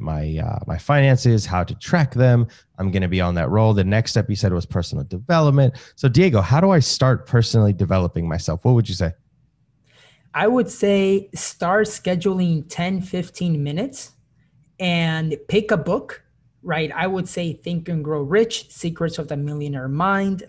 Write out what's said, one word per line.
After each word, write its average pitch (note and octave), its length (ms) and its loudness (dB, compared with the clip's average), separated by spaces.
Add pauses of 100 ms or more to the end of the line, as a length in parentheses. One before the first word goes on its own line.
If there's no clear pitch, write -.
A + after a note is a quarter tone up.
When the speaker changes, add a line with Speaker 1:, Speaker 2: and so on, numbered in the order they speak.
Speaker 1:
my, D#2 360 -4
uh, - 300 -4
my E2 100 -6
finances, B2+ 720 4
how F2+ 180 0
to A2+ 120 -10
track D#3+ 360 0
them. A#2+ 340 4 (320)
I'm F#2+ 120 -2
gonna F#2 180 0
be F#2 140 0
on F2 140 0
that E2 120 0
roll." A2 240 4
The G2+ 120 2
next G#2 260 0
step - 180 0
you G#2 80 -2
said G2 160 0
was E2+ 140 -2
personal - 380 -4
development. C#3 720 2 (200)
So - 140 -2
Diego, B2+ 340 4
how B2 180 2
do G3 100 4
I F3 100 4
start - 460 2
personally A2 460 2
developing F2 560 0
myself? E2 360 -4
What B2+ 100 4
would A#2 140 2
you F#2 60 -6
say? E2+ 180 -2 (1200)
Speaker 2:
I D#3 120 2
would B3 220 2
say G3 640 0
start G3+ 520 -2
scheduling F3+ 800 -2
ten, F#3 320 -4
fifteen F3 600 -4
minutes E3+ 500 -6 (640)
and D#3+ 580 -2 (120)
pick G#3+ 220 0
a G#3 80 2
book, F3+ 440 -6 (400)
right? D#3 300 -4
I E3+ 140 -4
would F#3+ 220 -4
say E3+ 260 -6
Think E3+ 340 -8
and D#3+ 160 -4
Grow D3+ 160 -4
Rich, G3+ 500 -2
Secrets E3 480 -6
of D3+ 100 -8
the D3 100 -6
Millionaire C#3+ 500 -6
Mind, F#3+ 600 -2